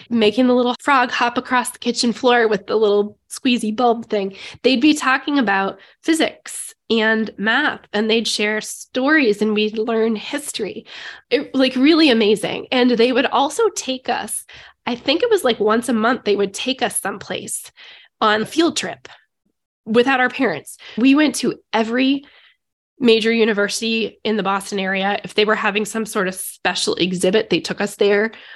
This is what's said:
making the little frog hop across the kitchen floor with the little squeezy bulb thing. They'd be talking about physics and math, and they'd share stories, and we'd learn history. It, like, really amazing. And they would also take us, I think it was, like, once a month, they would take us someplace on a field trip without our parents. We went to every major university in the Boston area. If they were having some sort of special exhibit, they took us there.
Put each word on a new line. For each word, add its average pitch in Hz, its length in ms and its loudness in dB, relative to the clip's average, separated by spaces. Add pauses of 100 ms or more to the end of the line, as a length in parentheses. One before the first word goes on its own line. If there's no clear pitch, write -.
making 233 380 4
the 247 60 4
little 247 280 2
frog 262 300 2
hop 240 260 -2
across 247 340 -2
the - 80 -20
kitchen 240 320 0
floor 240 380 2
with 196 180 -2
the 202 80 -2
little 208 420 2 (120)
squeezy 233 440 -2
bulb 233 360 0
thing. 196 260 -4 (280)
They'd 254 180 4
be 302 120 6
talking 277 460 0
about 196 400 0 (240)
physics - 720 -4 (140)
and 220 480 0
math, 233 420 -2 (140)
and 220 180 0
they'd 226 160 0
share 214 320 -2
stories, 254 840 0
and 214 120 0
we'd 214 240 0
learn 220 400 0
history. 220 680 -10 (440)
It, - 260 -2
like, 262 220 2
really 302 340 6
amazing. 208 580 0
And 254 220 4
they 240 220 4
would 247 140 2
also 302 420 0
take - 400 -6
us, - 360 -6 (400)
I 247 100 -4
think 294 280 0
it 480 60 0
was, 403 160 2
like, 233 160 2
once 220 260 0
a 262 60 -2
month, 226 320 0
they 202 100 2
would 196 180 -2
take - 280 -6
us 226 180 -4
someplace - 720 -10 (480)
on 220 220 2
a 214 40 -2
field 311 300 -2
trip - 320 -8 (800)
without 240 340 2
our 247 100 2
parents. 202 480 -4 (200)
We 269 180 6
went 302 200 4
to - 240 -4 (140)
every 247 520 0 (720)
major 226 340 4
university 220 880 0
in 220 140 0
the 196 60 -2
Boston 196 340 -4
area. 190 460 -2
If - 100 -14
they 214 100 2
were 214 120 2
having 208 300 -2
some 220 200 -6
sort 202 220 -4
of 185 80 -6
special - 600 -4
exhibit, 185 520 0
they 170 100 2
took - 220 -8
us 208 140 -6
there. 208 360 2 (240)